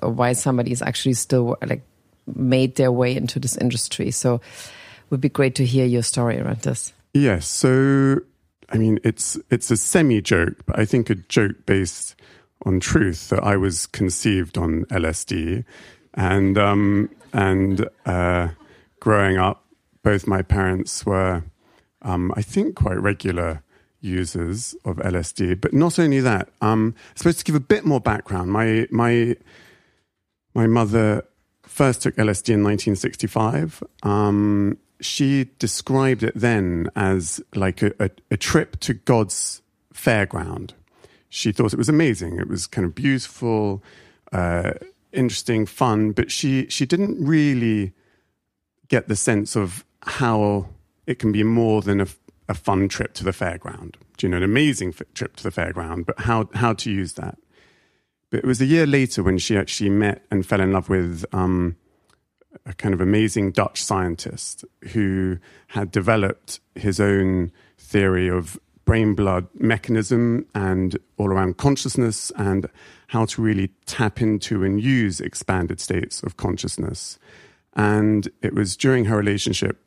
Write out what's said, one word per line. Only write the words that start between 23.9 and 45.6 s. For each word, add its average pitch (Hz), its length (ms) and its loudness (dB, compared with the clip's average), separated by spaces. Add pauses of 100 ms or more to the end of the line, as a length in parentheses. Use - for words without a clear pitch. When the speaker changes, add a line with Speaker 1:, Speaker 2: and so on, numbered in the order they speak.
Speaker 2:
users 92 840 -4
of - 200 -4
L 90 120 0
S 82 160 -4
D. 90 220 0
But - 180 -4
not 165 260 2
only 143 220 4
that, 113 300 0 (100)
um, 110 340 2 (200)
I - 40 -20
suppose 170 200 2
to - 60 -10
give 151 120 0
a 143 40 2
bit 208 240 0
more 143 160 4
background, 98 520 -2
my, 110 380 2
my, 117 460 2 (1200)
my 113 120 2
mother 110 580 2 (380)
first 131 400 0
took - 160 -2
L 110 100 4
S 101 140 -2
D 117 100 0
in 104 100 4
nineteen 104 340 0
sixty-five. 117 840 -2 (200)
Um, 104 720 2 (240)
she 135 480 0 (100)
described 131 640 0
it 110 140 -2
then 98 580 2
as, 95 480 -2 (120)
like, 95 280 -2
a, 104 160 2
a, 98 120 0 (200)
a 107 60 -2
trip - 440 -2
to - 120 -4
God's - 720 0 (300)
fairground. 90 840 -2 (560)
She - 200 -4
thought 107 220 0
it - 60 -4
was 113 100 0
amazing. 101 500 0
It 92 80 -4
was 85 200 -6
kind - 180 -4
of 85 100 -4
beautiful, 113 880 -2 (500)
uh, 87 400 -2 (400)
interesting, 113 540 0